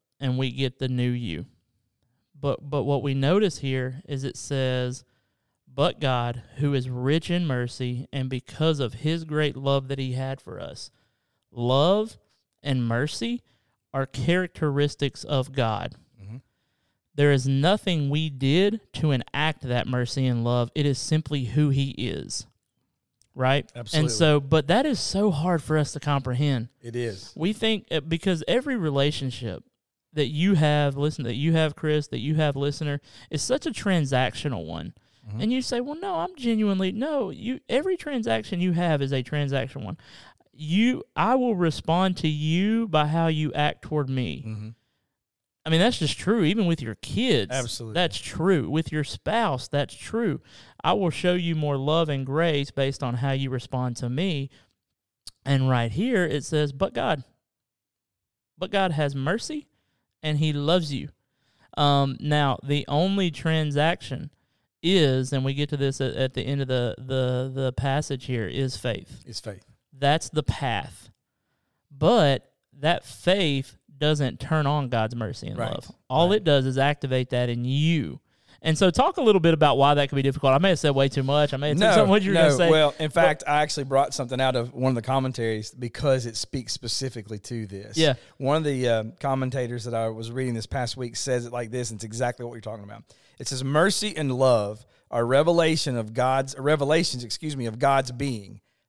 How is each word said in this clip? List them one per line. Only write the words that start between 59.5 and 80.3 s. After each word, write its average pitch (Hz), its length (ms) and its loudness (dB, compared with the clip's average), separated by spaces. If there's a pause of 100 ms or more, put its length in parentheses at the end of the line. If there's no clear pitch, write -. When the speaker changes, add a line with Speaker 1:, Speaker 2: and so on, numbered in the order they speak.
Speaker 1:
and 151 160 -2
he 156 160 2
loves 147 400 2
you. 135 160 -6 (680)
Um, 143 420 4
now, 147 420 2
the 143 280 -2
only 185 420 2
transaction 156 1000 -2 (560)
is, 135 480 4
and 131 120 0
we 135 80 0
get 143 160 -2
to 147 80 -2
this 139 240 -2
at, 131 140 -2
at 131 180 -2
the 127 80 -4
end 139 200 -2
of 131 60 -4
the, 123 300 -2
the, 131 560 -2
the 131 200 -2
passage 139 520 -2
here, 117 220 -4
is 131 300 -4
faith. - 480 -8
Speaker 2:
Is 113 140 -14
faith. 98 240 -12 (340)
Speaker 1:
That's 143 320 2
the 151 140 -2
path. - 640 -4 (800)
But 147 640 4 (280)
that 156 260 0
faith 165 720 -2 (200)
doesn't 147 420 0
turn 156 280 0
on 143 220 0
God's 113 260 0
mercy 110 320 -6
and - 100 -8
Speaker 2:
Right. 113 140 -4
Speaker 1:
love. - 200 -8 (180)
All 160 200 4
Speaker 2:
Right. 214 80 4
Speaker 1:
it 202 60 -4
does 143 220 4
is 131 120 -2
activate 135 520 0
that 123 200 0
in 120 140 -2
you. 135 560 0 (460)
And 160 120 2
so 185 120 6
talk 285 280 2
a 339 40 0
little 208 200 6
bit 160 120 6
about 147 240 6
why 143 160 8
that 143 140 4
could 139 80 -6
be 139 60 2
difficult. 135 320 2